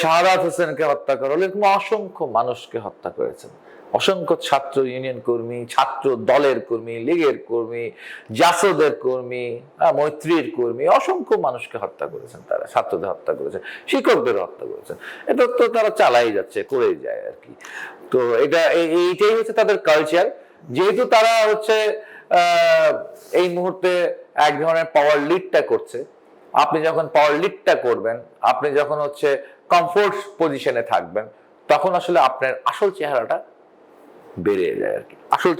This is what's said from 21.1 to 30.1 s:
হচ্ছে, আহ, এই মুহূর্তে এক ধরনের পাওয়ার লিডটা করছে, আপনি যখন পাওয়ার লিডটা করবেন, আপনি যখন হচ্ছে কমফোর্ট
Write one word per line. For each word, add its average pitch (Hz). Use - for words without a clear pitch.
হচ্ছে, 214
আহ, 165
এই 185
মুহূর্তে 180
এক 147
ধরনের 165
পাওয়ার 147
লিডটা 180
করছে, 117
আপনি 151
যখন 160
পাওয়ার 147
লিডটা 180
করবেন, 113
আপনি 143
যখন 147
হচ্ছে 143
কমফোর্ট 196